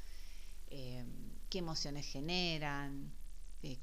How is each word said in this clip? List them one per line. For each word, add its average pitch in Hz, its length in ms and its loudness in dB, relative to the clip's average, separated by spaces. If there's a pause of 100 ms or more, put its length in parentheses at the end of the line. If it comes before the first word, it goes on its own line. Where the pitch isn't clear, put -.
(680)
eh, 127 360 -2 (440)
qué 190 100 2
emociones 156 480 0
generan, 143 1040 2 (500)
eh, 135 220 0